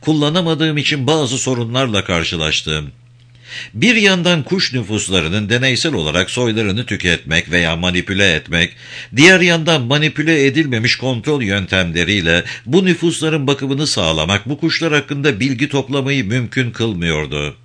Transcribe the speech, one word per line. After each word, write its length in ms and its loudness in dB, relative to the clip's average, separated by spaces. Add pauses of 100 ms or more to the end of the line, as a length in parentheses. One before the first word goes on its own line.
kullanamadığım 760 0
için 300 -2
bazı 300 2
sorunlarla 640 -2
karşılaştım. 880 -2 (800)
Bir 220 4
yandan 480 2
kuş 300 -2
nüfuslarının 760 -2
deneysel 440 0
olarak 360 0
soylarını 560 -2
tüketmek 680 -2
veya 240 2
manipüle 580 0
etmek, 400 -2 (420)
diğer 240 8
yandan 420 2
manipüle 640 2
edilmemiş 500 0
kontrol 460 -2
yöntemleriyle 1040 0 (220)
bu 200 2
nüfusların 600 0
bakımını 400 -2
sağlamak 600 0
bu 100 -4
kuşlar 340 0
hakkında 460 0
bilgi 300 -2
toplamayı 560 -2
mümkün 460 -2
kılmıyordu. 920 -2